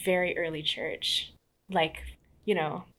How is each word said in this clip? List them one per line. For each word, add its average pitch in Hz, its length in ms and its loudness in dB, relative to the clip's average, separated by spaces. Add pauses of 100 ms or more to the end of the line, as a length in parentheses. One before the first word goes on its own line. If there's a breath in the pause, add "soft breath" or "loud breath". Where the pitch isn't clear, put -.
very 180 320 4
early 160 260 -2
church, - 680 -2 (360)
like, 165 340 2 (420)
you 208 100 4
know, 160 300 -2 (140)